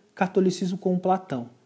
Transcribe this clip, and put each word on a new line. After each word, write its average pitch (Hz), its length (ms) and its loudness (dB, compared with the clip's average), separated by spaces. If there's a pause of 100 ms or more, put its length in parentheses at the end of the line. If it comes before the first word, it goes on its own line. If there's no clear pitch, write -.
(160)
catolicismo 185 600 2
com 185 200 0
Platão, 180 520 -2 (160)